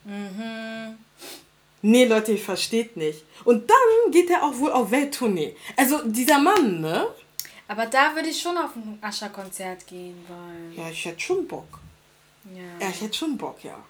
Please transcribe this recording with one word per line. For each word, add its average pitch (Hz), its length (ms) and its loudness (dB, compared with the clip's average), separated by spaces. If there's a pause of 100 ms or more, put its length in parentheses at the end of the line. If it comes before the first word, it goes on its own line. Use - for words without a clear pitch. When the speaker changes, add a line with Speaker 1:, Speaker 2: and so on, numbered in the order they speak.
Speaker 1:
Mhm. 220 920 -10 (840)
Speaker 2:
Nee, 240 220 8
Leute, 220 280 2
ihr 202 40 0
versteht 214 600 -4
nicht. 156 260 -4 (200)
Und 240 260 2
dann 453 420 6
geht 349 180 6
er 349 140 4
auch 269 140 -2
wohl 277 140 0
auf 226 200 2
Welttournee. 240 640 0 (200)
Also 277 300 2
dieser 247 340 2
Mann, 285 420 4
ne? 180 260 -2 (600)
Speaker 1:
Aber 214 180 -4
da 269 300 4
würde 311 140 -2
ich - 120 -6
schon 349 160 -2
auf 302 180 -2
ein 214 320 -12
Usher-Konzert 190 800 -10
gehen 180 280 -16 (120)
wollen. 170 480 -16
Speaker 2:
Ja, 165 160 -10
ich 160 140 -10
hätte 165 160 -10
schon 370 260 -2
Bock. - 320 -14 (760)
Speaker 1:
Ja. 180 320 -12
Speaker 2:
Ja, 190 80 -4
ich 180 80 -10
hätte 214 160 -6
schon 302 200 -4
Bock, - 260 -10
ja. - 140 -16 (120)